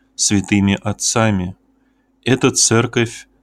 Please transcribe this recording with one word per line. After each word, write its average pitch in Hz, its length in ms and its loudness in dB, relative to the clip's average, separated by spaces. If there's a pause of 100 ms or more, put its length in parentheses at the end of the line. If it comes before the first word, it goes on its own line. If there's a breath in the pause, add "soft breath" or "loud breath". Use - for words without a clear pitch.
(160)
"святыми 98 640 0
отцами". 101 720 -2 (720)
Эта 131 240 2
церковь 117 800 0 (160)